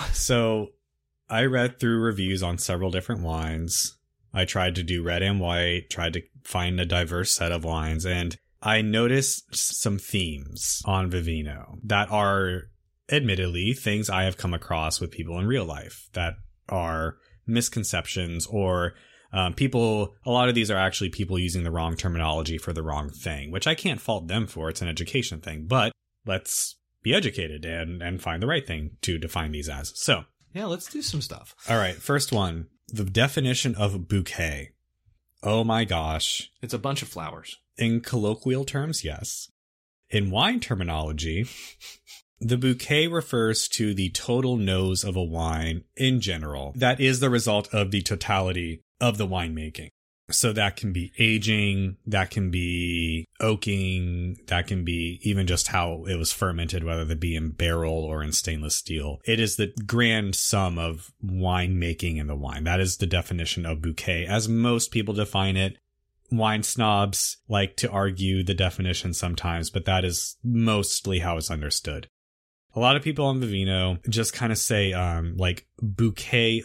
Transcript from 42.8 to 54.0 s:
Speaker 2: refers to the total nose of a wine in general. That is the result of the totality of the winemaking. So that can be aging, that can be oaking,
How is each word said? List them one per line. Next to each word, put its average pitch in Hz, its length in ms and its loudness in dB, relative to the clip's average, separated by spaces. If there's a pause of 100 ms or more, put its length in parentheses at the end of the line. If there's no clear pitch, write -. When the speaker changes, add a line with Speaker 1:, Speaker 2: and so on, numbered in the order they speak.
Speaker 2:
refers 120 600 2
to 107 260 0
the 95 160 0
total 123 460 0
nose 95 480 2
of 92 120 -2
a 92 60 2
wine 82 640 -2 (120)
in 131 240 2
general. 76 540 -4
That 127 240 2
is 131 220 4
the 131 100 4
result 107 440 2
of 101 160 2
the 98 120 2
totality 92 800 0 (180)
of 117 180 2
the 104 100 0
winemaking. 80 600 -4 (420)
So 113 220 2
that 101 240 2
can 98 160 -4
be 87 260 -4
aging, 104 800 2 (100)
that 98 240 2
can 95 200 0
be 87 760 0 (140)
oaking, 92 960 0 (120)